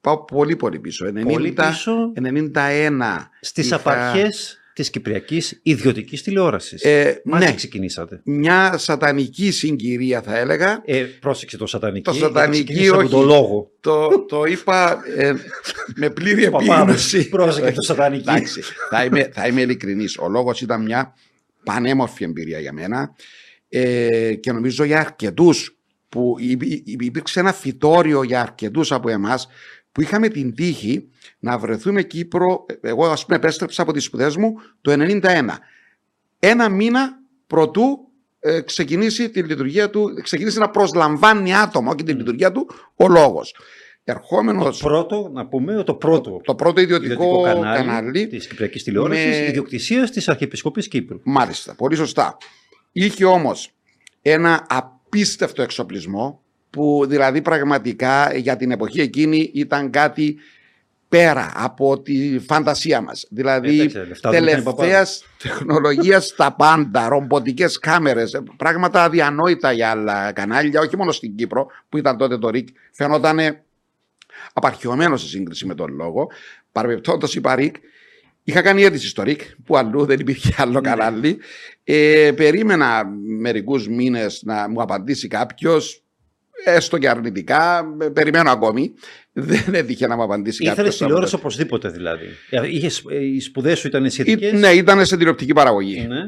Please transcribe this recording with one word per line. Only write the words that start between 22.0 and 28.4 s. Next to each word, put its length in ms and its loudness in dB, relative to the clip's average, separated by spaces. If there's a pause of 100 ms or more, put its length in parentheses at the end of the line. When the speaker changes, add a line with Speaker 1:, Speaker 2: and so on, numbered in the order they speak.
Speaker 1:
εμπειρία 360 -8
για 120 -10
μένα, 420 -6 (540)
ε, 680 0
και 180 -6
νομίζω 320 -2
για 160 2
αρκετούς 760 0 (320)
που 300 -2
υ-, 120 -4 (120)
υ-, 220 -6
υ-, 180 -10
υπήρξε 380 -4
ένα 120 2
φυτόριο 680 2
για 180 0